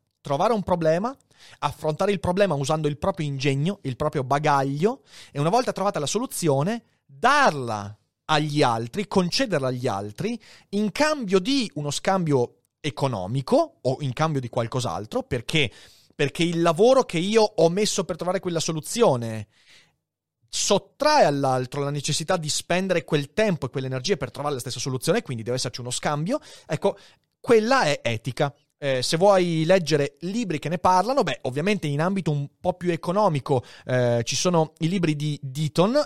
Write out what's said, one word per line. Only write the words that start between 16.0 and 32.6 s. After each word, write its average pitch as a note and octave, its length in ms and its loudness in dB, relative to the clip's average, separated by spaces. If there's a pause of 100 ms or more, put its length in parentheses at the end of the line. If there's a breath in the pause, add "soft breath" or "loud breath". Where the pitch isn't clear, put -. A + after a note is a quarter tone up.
perché C#3+ 260 -2
il E3+ 220 0
lavoro G#3+ 400 6
che - 160 -4
io G#3+ 240 4
ho E3 260 4
messo F#3+ 340 -2
per E3 120 -6
trovare F3+ 240 -2
quella E3+ 200 -4
soluzione C#3 880 0 (1080 soft breath)
sottrae C4+ 720 2
all'altro C#3 560 0
la C#3 80 -2
necessità D3+ 480 -2
di D#3 100 -6
spendere F3 560 -2
quel D3 300 -2
tempo G#3 320 0
e B2 40 -4
quelle C3 180 -6
energie C3 300 -2
per B2 120 -8
trovare D3 240 -6
la B2+ 60 -6
stessa A#2+ 200 -10
soluzione, D3+ 440 -2
quindi A#2+ 180 -8
deve A#2+ 140 -4
esserci B2 260 -6
uno A#2+ 80 -12
scambio. D#3+ 500 -2 (280 loud breath)
Ecco, G3 280 -2 (440 loud breath)
quella A#3 460 4
è D3 180 0
etica. B2+ 500 -2 (240)
Eh, C3+ 240 -2
se E3 160 -2
vuoi F3+ 480 4
leggere D#3 540 2
libri F#3+ 400 -4
che D3 100 -8
ne F3 80 -4
parlano, F#3+ 460 2
beh, D3+ 200 -4
ovviamente D#3 440 -2
in C#3+ 140 -2
ambito F#3 280 -2
un C#3+ 180 -2 (120)
po' F3+ 140 -2